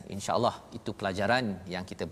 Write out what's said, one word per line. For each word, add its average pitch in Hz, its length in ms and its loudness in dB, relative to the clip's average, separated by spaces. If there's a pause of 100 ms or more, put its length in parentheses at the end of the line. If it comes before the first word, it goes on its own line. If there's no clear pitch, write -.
(140)
insya-Allah 101 400 4 (240)
itu - 120 -6 (100)
pelajaran 104 440 2 (300)
yang 90 160 -4
kita 92 220 -4